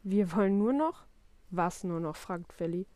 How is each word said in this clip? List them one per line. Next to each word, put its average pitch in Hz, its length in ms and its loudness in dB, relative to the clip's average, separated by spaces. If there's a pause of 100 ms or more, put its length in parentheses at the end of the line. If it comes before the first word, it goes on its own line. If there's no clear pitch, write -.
Wir 190 300 2
wollen 196 260 4
nur 220 140 2
noch.“ 311 320 0 (460)
„Was 175 340 -2
nur 170 160 -2
noch?“, 156 160 -4
fragt - 440 -10
Willi. 175 360 -2